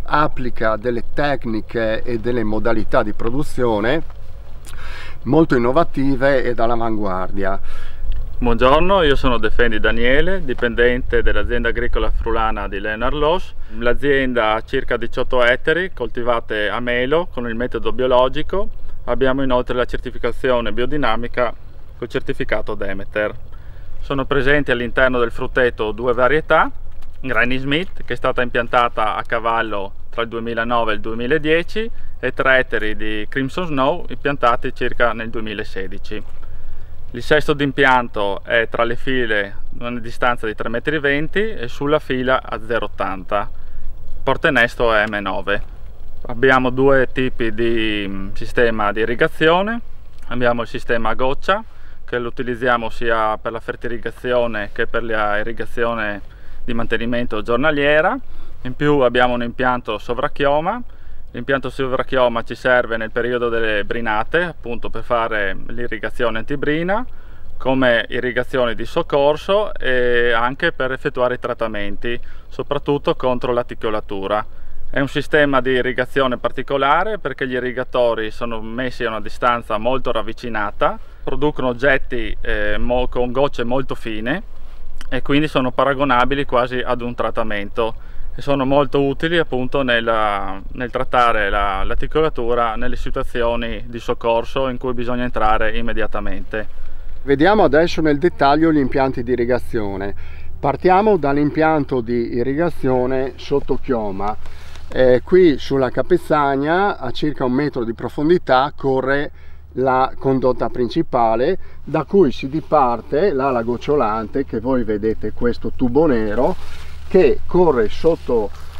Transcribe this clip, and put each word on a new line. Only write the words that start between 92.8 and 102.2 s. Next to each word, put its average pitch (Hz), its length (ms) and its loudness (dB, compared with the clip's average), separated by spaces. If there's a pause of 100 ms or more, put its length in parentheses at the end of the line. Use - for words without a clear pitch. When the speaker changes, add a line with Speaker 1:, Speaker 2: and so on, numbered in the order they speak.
Speaker 2:
situazioni 117 880 -2
di 120 100 -10
soccorso 117 720 -2
in 123 100 -4
cui 123 160 -2
bisogna 120 300 -2
entrare 110 540 2
immediatamente. 107 920 0 (560)
Speaker 1:
Vediamo 170 400 4
adesso 160 380 4
nel 151 160 4
dettaglio 156 560 2
gli 151 40 2
impianti 131 460 0
di 117 80 -4
irrigazione. 113 800 -2 (460)
Partiamo 185 560 4
dall'impianto 147 840 0
di 117 320 -2